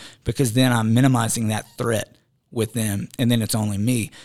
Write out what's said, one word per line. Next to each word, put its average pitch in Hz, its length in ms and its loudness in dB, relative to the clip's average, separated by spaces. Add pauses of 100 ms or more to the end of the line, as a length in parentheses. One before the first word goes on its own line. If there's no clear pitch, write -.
(260)
because 117 260 0
then 127 220 4
I'm 113 200 2
minimizing 117 540 2
that 107 180 -4 (120)
threat 117 400 -4 (340)
with 110 220 -4
them, 104 340 -4 (100)
and 120 140 2
then 117 100 2
it's 120 140 -4
only 107 220 -2
me. 110 340 -2 (140)